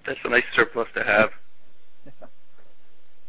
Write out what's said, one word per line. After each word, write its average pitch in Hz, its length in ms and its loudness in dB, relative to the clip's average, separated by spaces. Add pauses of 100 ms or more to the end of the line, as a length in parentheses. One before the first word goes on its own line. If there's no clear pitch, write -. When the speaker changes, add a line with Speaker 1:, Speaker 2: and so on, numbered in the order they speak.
Speaker 1:
that's 135 220 -4
a 120 40 -2
nice 120 220 6
surplus 117 400 4
to 110 140 -2
have. 107 340 4 (640)
Speaker 2:
<laughs> - 240 -6 (1000)